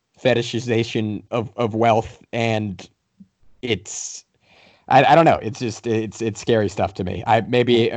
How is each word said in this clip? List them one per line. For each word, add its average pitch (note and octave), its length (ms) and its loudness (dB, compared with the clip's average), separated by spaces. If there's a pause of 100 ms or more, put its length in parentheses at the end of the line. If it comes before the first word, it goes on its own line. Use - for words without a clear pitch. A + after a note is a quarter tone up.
(200)
fetishization A#2 1080 -2
of, A2+ 260 -4
of A2+ 180 -2
wealth, A2+ 480 0 (100)
and A2 560 -4 (720)
it's, - 640 -8 (640)
I, C3+ 160 6
I B2+ 120 6
don't E3 80 6
know. A#2+ 180 4
It's A2 160 -8
just, A#2 280 -8
it's, A2 360 -4
it's A2 180 -4
scary A2 280 2
stuff F#2 260 -4
to - 80 -8
me. F#2 240 -8
I, A2+ 140 4
maybe, A#2+ 560 2